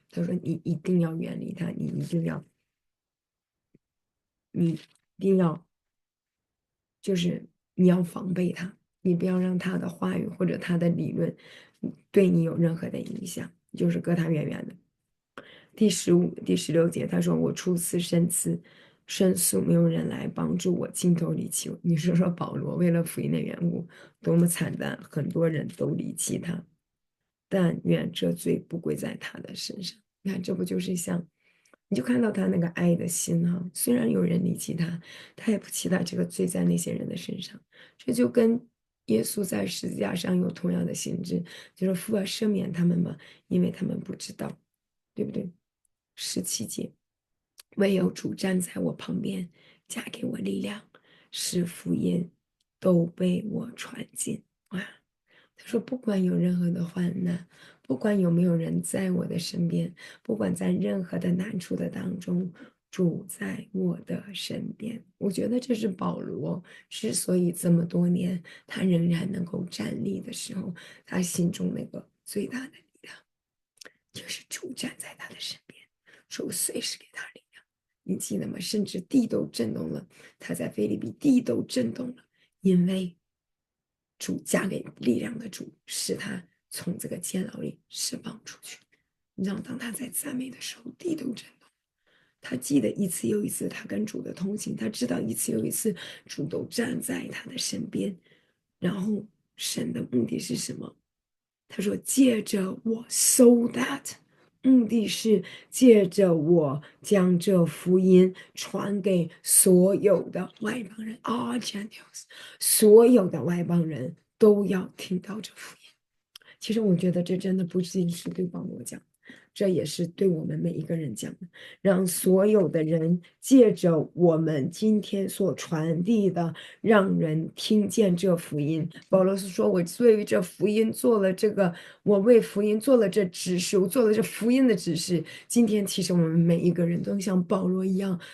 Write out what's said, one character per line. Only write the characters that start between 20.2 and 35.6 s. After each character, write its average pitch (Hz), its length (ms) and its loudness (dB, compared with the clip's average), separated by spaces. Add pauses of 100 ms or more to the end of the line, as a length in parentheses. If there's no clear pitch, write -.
帮 165 300 -2
助 175 180 0
我， - 140 -4
尽 180 260 2
头 165 160 -2
离 160 160 -4
弃 - 220 -6
我。” - 120 -10
你 170 140 2
说 170 180 0
说 175 160 4
保 170 260 -6
罗 143 200 -6
为 175 160 2
了 170 120 2
福 - 180 -8
音 143 100 -2
的 156 80 0
缘 - 160 -6 (140)
故， - 180 -6 (340)
多 165 140 2
么 170 100 6
惨 165 300 -2
淡， 139 260 -6
很 - 280 -6
多 165 180 0
人 160 200 -2 (100)
都 143 140 -2
离 - 220 -6
弃 - 240 -4
他。 175 240 -6 (840)
但 170 380 0
愿 165 260 0
这 175 200 -2
罪 - 280 -2
不 - 180 -10
归 - 180 -4
在 - 200 -8
他 - 240 -14
的 - 160 -14
身 - 260 -10
上。 - 160 -12 (240)
你 196 100 -6
看， 185 120 -6
这 196 100 -4
不 180 100 -4
就 185 160 -4
是 185 160 -4
像， 175 300 -4 (640)
你 202 100 -2
就 247 60 -2
看 247 180 0
到 220 80 2
他 196 160 -2
那 190 120 0
个 170 120 0
爱 175 260 2
的 170 120 -2
心 170 420 0
哈， 175 240 -4
虽 - 180 -2
然 240 160 2
有 202 140 2
人 175 220 2
离 175 120 0
弃 - 200 -8
他， 170 260 -4 (340)
他 - 160 -4
也 202 60 2
不 - 120 -8